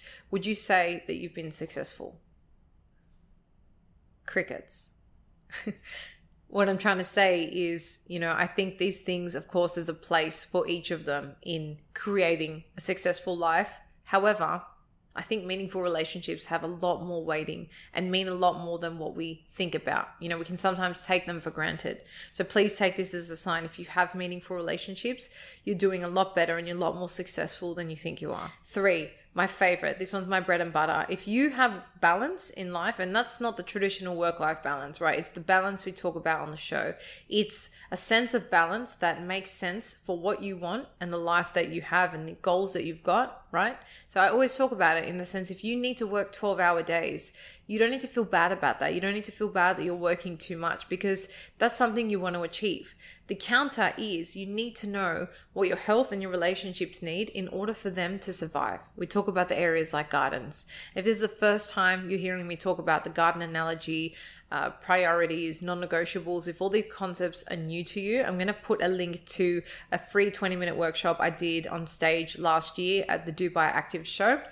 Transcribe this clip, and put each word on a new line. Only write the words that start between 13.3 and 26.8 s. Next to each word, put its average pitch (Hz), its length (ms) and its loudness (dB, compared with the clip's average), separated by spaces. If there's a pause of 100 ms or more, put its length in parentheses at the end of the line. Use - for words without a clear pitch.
life. 170 420 2 (240)
However, 185 580 4 (540)
I - 60 -8
think 208 240 -4
meaningful 185 360 -4
relationships 165 640 -2
have 165 140 -2
a 160 60 -6
lot 175 380 0
more 170 180 -4
weighting 160 460 -4 (240)
and 180 180 -2
mean 190 160 2
a 185 60 -2
lot 180 260 4
more 170 200 -6
than 165 180 -6
what 156 180 -8
we 165 380 -8
think 170 220 -2
about. - 340 -2 (100)
You 170 80 -8
know, 170 100 -4
we 165 60 -6
can 175 140 -8
sometimes 180 480 0
take 180 200 2
them 170 140 -6
for 160 120 -8
granted. 160 500 -4 (320)
So 190 100 -2
please 208 300 4
take 185 240 2
this 175 160 -2
as 170 160 -8
a 165 80 -6
sign. 165 260 -2
If 165 160 -10
you 175 60 -10
have 180 280 2
meaningful 180 440 -6
relationships, 190 720 -6 (340)
you're 202 140 -2
doing 185 260 2
a 175 60 -4
lot 190 260 2
better 170 220 2
and 170 100 -6
you're 175 80 -6
a 180 60 -2